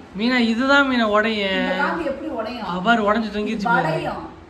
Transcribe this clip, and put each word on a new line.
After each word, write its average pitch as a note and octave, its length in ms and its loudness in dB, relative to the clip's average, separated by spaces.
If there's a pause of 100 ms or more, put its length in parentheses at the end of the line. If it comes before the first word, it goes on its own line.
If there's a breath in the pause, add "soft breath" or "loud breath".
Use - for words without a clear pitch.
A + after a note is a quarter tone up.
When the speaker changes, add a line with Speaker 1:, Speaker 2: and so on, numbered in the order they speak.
(200)
Speaker 1:
மீனா, B3 180 2
இதுதான் C4 540 4
மீனா B3 120 2
உடையும். G#3 480 2
Speaker 2:
இந்த F#3 260 0
காம்பு E4 280 -2
எப்படி D#4+ 240 -6
உடையும்? A#3+ 380 -8
Speaker 1:
அவ F#3 140 -4
பாரு, G#3+ 320 4
உடைஞ்சு A3+ 120 0
தொங்கிருச்சு G#3 380 -4
பாரு. F#3+ 200 2
Speaker 2:
வளையும், - 460 -4 (220)